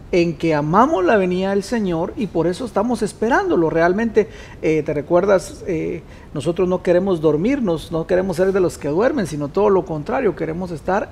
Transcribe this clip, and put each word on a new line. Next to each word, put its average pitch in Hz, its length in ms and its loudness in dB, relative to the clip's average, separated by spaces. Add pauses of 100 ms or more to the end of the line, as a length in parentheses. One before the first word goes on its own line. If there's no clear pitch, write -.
(120)
en 170 260 2
que 160 180 0
amamos 233 500 4
la 226 120 6
venida 185 340 0
del 202 120 0
Señor 185 540 -2
y 214 100 -2
por 165 200 0
eso 180 180 -2
estamos 233 360 -2
esperándolo. 233 680 0
Realmente, 196 580 2 (340)
eh, 156 220 2
¿te 156 100 -4
recuerdas? 175 760 2
Eh, 165 340 -4 (320)
nosotros 165 340 -2
no 180 140 -2
queremos 180 400 2
dormirnos, 170 680 0
no 165 160 -2
queremos 185 300 0
ser 190 140 2
de 190 80 0
los 170 180 0
que 151 100 -8
duermen, 208 400 0
sino 147 220 -6
todo 202 200 2
lo 190 160 2
contrario, 175 500 -2
queremos 170 360 -6
estar 185 400 -2